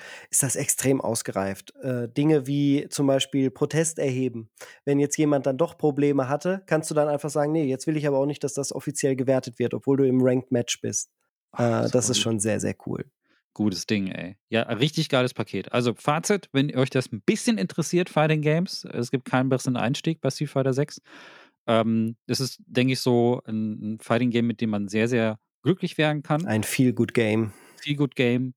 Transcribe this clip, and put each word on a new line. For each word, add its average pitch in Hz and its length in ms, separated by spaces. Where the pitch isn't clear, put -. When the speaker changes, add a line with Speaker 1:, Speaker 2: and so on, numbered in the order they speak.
Speaker 1:
ist - 140
das 127 120
extrem - 460
ausgereift. 98 800
Äh, 123 280
Dinge 143 380
wie 143 420
zum 143 180
Beispiel 135 440
Protest 156 480
erheben. 127 500
Wenn 143 140
jetzt 143 180
jemand 147 280
dann 135 120
doch 165 200
Probleme 139 520
hatte, 180 360
kannst - 260
du 156 40
dann 147 120
einfach 147 220
sagen, 147 220
"Nee, 160 140
jetzt 131 220
will 156 100
ich 147 100
aber 139 120
auch 139 60
nicht, 147 180
dass 139 100
das 139 200
offiziell 139 420
gewertet 127 440
wird", 120 140
obwohl 135 240
du 135 100
im 127 140
Ranked 127 300
Match 120 300
bist. - 280
Speaker 2:
Ah, 117 340
Speaker 1:
Äh, 117 40
das - 20
Speaker 2:
super 127 80
Speaker 1:
ist 120 60
Speaker 2:
gut. - 60
Speaker 1:
schon 113 160
sehr, 104 200
sehr 98 160
cool. - 200
Speaker 2:
Gutes 104 300
Ding, 101 220
ey. 85 280
Ja, 113 140
richtig 143 460
geiles 127 260
Paket. 98 380
Also 120 200
Fazit, 165 600
wenn 139 220
euch 131 140
das - 220
ein 104 100
bisschen 220 380
interessiert, 175 500
Fighting 156 320
Games, 156 500
es 120 200
gibt 127 140
keinen 131 240
besseren 131 280
Einstieg 143 440
bei - 100
Street 147 180
Fighter 135 240
sechs. 143 260
Ähm, 113 500
es 120 120
ist, 131 260
denke 127 280
ich, 127 60
so 123 460
ein, 110 480
ein 110 60
Fighting 120 320
Game, 117 160
mit 110 120
dem 113 120
man 101 160
sehr, 110 200
sehr 113 300
glücklich 180 360
werden 151 260
kann. 190 220
Speaker 1:
Ein 107 180
Feel-Good 120 500
Game. 110 400
Speaker 2:
Feel-Good 147 360
Game 123 420